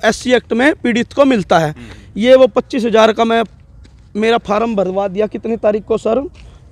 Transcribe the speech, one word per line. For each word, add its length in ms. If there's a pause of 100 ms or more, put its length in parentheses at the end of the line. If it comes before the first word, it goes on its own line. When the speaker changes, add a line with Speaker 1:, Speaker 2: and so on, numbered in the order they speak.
Speaker 1:
एससी 280
एक्ट 200
में 220
पीड़ित 380
को 120
मिलता 340
है, 120
Speaker 2:
हम्म। 500
Speaker 1:
ये 160
वो 100
पच्चीस 380
हज़ार 280
का 120
मैं, 200 (720)
मेरा 220
फार्म 380
भरवा 320
दिया। 180
कितनी 300
तारीख 260
को 160
सर? 300 (440)